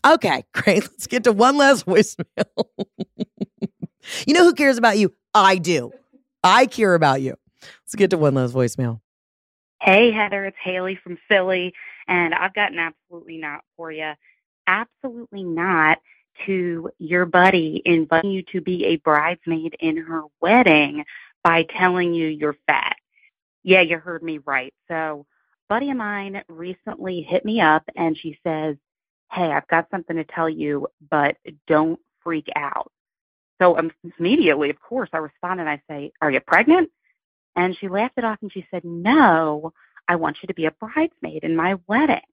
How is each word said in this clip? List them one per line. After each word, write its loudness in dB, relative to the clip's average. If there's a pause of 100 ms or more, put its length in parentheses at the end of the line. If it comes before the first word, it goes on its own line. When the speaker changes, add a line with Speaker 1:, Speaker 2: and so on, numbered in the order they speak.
Speaker 1:
Okay, 2
<laughs> -20
great. 2
Let's -16
get -4
to 4
one 4
last 4
voicemail. 0 (320)
<laughs> -8 (1400)
You 2
know 8
who 6
cares 2
about 4
you? 2 (180)
I 6
do. -2 (520)
I 6
care 2
about 4
you. -6 (460)
Let's -14
get 4
to 0
one 4
last 0
voicemail. -2 (800)
Speaker 2:
Hey, 4
Heather, -4
it's -10
Haley -6
from -14 (100)
Philly, 0 (340)
and 0
I've -2
got -2
an -8
absolutely -12
not -12 (120)
for -14
you. -10 (540)
Absolutely -6
not 0 (460)
to -4
your -2
buddy 2
inviting 2
you -4 (100)
to -6
be -4
a 0
bridesmaid -2
in -2
her -10 (180)
wedding 4 (400)
by 2
telling 0
you -2
you're -6
fat. -2 (680)
Yeah, 4
you 0
heard -12
me -8
right. -6 (140)
So, -8 (440)
buddy -2
of -4
mine -8
recently -10
hit -4
me 0
up, 4 (120)
and -2
she -14
says, -6 (540)
"Hey, -4
I've -6
got -2
something -8
to -6
tell -4
you, -6 (240)
but 0 (300)
don't 0 (240)
freak -8
out." -10 (680)
So, 4
um, -4 (260)
immediately, 2
of -10
course, -8
I -4
respond -8
and -6
I -8
say, -12 (100)
"Are 0
you 0
pregnant?" 4 (680)
And -2
she -10
laughed -4
it -4
off -6
and -12
she -14
said, -10
"No, 2 (380)
I 0
want -6
you -12
to -8
be -4
a -2
bridesmaid -6
in -2
my 0 (100)
wedding." 0 (140)